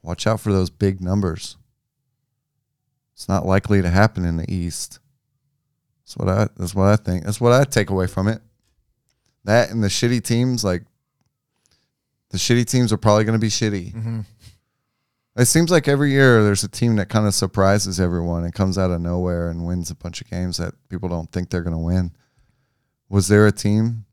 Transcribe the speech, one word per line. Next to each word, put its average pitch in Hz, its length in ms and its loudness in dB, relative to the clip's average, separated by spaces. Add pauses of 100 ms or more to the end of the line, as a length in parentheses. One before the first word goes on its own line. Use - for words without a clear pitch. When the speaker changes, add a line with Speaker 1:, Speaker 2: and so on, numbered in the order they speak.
Speaker 1:
Watch 87 240 -6
out 110 140 0
for 107 120 -2
those 92 180 2
big 95 300 -2
numbers. 92 560 -4 (1600)
It's - 140 -16
not 90 180 -2
likely 98 360 2
to 87 80 0
happen 95 340 2
in 85 120 -2
the - 160 -6
East. 87 460 -8 (1040)
That's - 120 -20
what 95 120 -2
I, 101 280 0
that's 92 180 -6
what 98 140 2
I 107 80 4
think. 92 280 -4
That's 101 160 -6
what 120 120 4
I 135 120 4
take 104 240 0
away 95 180 -2
from 95 220 -2
it. 113 120 -4 (1040)
That 104 260 2
and 113 120 -2
the 98 60 2
shitty 120 340 0
teams, 120 400 0
like, 90 200 -2 (1500)
the 92 80 -6
shitty 120 300 2
teams 123 240 2
are 107 60 0
probably 107 260 4
gonna 113 140 0
be 110 100 0
shitty. 101 460 -4
Speaker 2:
Mm-hmm. 113 260 -8 (1160)
Speaker 1:
It 123 100 2
seems 165 240 2
like 156 180 2
every 143 220 2
year 131 340 6
there's 101 200 2
a 98 40 -8
team 117 280 0
that 98 120 -2
kinda 107 240 2
surprises 98 680 0
everyone 85 440 -2
and 87 100 -6
comes 95 240 -2
out 92 120 0
of 85 100 -2
nowhere 87 480 -4
and 85 180 -6
wins 87 240 -6
a 85 40 -10
bunch 85 260 -12
of - 100 -18
games 90 280 -6
that 85 160 -8 (140)
people 92 200 -8
don't 85 240 -6
think 90 180 -4
they're 87 120 -2
gonna 85 160 -4
win. 87 340 -2 (960)
Was 95 200 0
there 104 180 8
a 101 60 4
team 110 600 -2